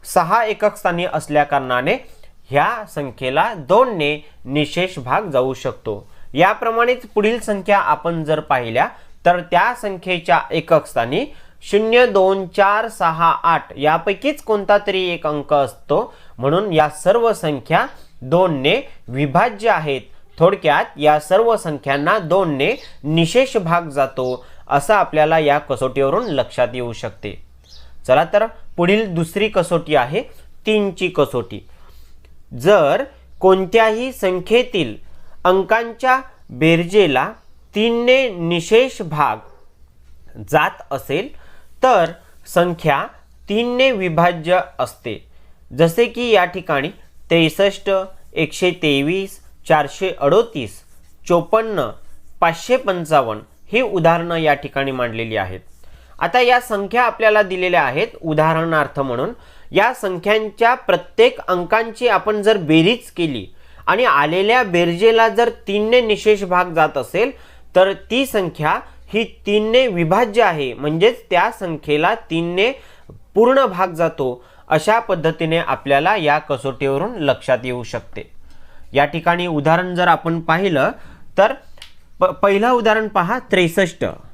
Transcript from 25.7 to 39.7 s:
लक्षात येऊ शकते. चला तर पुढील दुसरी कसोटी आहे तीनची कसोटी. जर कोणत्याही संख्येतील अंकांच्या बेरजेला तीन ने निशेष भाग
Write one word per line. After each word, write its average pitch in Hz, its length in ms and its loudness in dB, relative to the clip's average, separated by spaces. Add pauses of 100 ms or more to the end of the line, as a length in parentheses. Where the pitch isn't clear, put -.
लक्षात 131 480 -2
येऊ 123 180 -6
शकते. - 520 -12 (640)
चला 139 180 4
तर 202 220 0 (300)
पुढील 196 380 2
दुसरी 175 340 -2
कसोटी 170 460 -2
आहे 139 280 0 (440)
तीनची 196 420 0
कसोटी. 127 600 -4 (920)
जर 175 460 4 (360)
कोणत्याही 220 720 2
संख्येतील 185 840 -2 (480)
अंकांच्या 226 760 0 (300)
बेरजेला 165 840 2 (420)
तीन 233 320 0
ने 254 220 4
निशेष 180 760 0
भाग 147 340 -2 (1120)